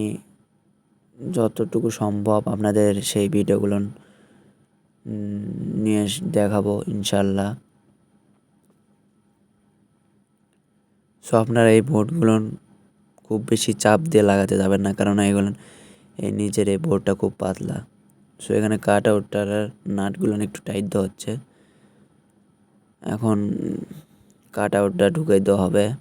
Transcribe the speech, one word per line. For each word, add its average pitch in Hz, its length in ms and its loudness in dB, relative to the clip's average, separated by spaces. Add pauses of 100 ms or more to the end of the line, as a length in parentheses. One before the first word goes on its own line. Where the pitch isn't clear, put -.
(1160)
যতটুকু 117 720 -2 (100)
সম্ভব 104 420 0 (120)
আপনাদের 104 380 2 (180)
সেই 101 260 0
ভিডিওগুলো, 101 420 2 (1300)
উম, 104 360 -8 (420)
নিয়ে 107 220 2
এস-, 101 180 -6 (140)
দেখাবো 101 360 2 (200)
ইনশাল্লাহ। 98 560 0 (3750)
So - 60 -16 (120)
আপনারা 117 340 4
এই 113 120 6
বোর্ডগুলো 120 440 2 (920)
খুব 110 140 -4 (100)
বেশি 113 220 0 (120)
চাপ 107 160 4 (120)
দিয়ে 104 180 6
লাগাতে 98 320 2
যাবেন 98 240 2
না, 98 140 0
কারণ 101 160 0 (140)
এগুলো 101 220 0 (720)
এই 104 60 -4 (100)
নিচের 101 340 0
এই 95 120 0
বোর্ডটা 98 360 0
খুব 98 100 0 (100)
পাতলা। 95 360 -4 (640)
So - 180 -10
এখানে 107 200 0 (100)
কাট 101 240 2
আউটটার 101 380 -2 (480)
নাটগুলো 101 360 0 (140)
একটু - 200 -16
টাইট 104 240 -4
দেওয়া - 140 0
হচ্ছে, - 260 -8 (1700)
এখন 110 360 -2 (1160)
কাট 104 260 -2
আউটটা 98 260 2 (100)
ঢুকে 101 200 2 (120)
দেওয়া 101 160 4
হবে, 101 220 2 (160)